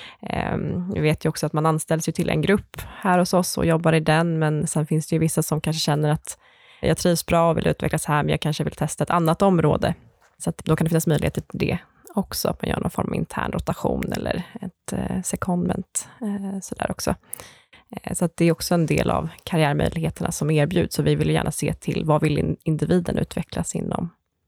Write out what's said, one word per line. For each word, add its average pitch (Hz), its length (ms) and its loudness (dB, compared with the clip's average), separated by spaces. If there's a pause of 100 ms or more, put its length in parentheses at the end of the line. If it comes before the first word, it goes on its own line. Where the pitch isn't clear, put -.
(220)
ehm, - 720 -4
vi - 60 -2
vet 151 260 0
ju 160 40 2
också - 160 -4
att 151 80 -4
man 156 120 2
anställs 160 420 0
ju 165 40 -2
till - 180 -2
en 156 120 0
grupp 196 400 0 (200)
här 180 180 4
hos 180 140 2
oss 180 240 2
och - 80 0
jobbar 165 280 4
i 160 60 6
den, 160 400 2
men 156 280 2
sen 156 200 0
finns 156 200 0
det - 80 0
ju 160 40 4
vissa 160 240 2
som 151 180 -2
kanske 160 180 -2
känner 151 300 2
att - 280 -2 (440)
jag 156 160 2
trivs 175 280 2
bra 170 240 4
och 165 80 2
vill - 100 0
utvecklas 156 380 0
här, 147 180 2
men 151 60 0
jag 151 100 2
kanske 151 240 -2
vill 156 120 -4
testa - 280 -2
ett 147 60 -4
annat 170 320 2
område. 170 540 4 (420)
Så - 120 -6
att - 80 -6
då - 180 0
kan 160 100 2
det 160 40 2
finnas 165 180 2
möjligheter 156 340 0
till - 180 -10
det - 180 0 (380)
också, - 340 -2
att - 120 -6
man - 80 -4
gör - 100 0
någon - 120 -4
form - 160 -4
av - 80 -4
intern - 360 -4
rotation - 640 -2
eller - 300 -4 (180)
ett, - 320 -10
eh, 190 300 -4
secondment, - 840 -4 (140)
eh, 196 400 -6
sådär - 300 -4
också. - 240 -4 (760)
Eh, - 220 -8
så 180 120 -2
att 165 120 -4
det 170 80 4
är 170 60 6
också - 220 0
en 170 120 4
del 151 240 2
av 160 200 0 (140)
karriärmöjligheterna 160 880 0
som 156 200 0
erbjuds, 160 480 2
och 143 80 2
vi 151 80 4
vill 156 140 2
gärna 156 220 0
se 147 220 -2
till - 320 -4
vad 151 160 4
vill 151 160 2
in-, 160 260 0
individen 170 540 2
utvecklas - 580 -4
inom 50 340 -4 (380)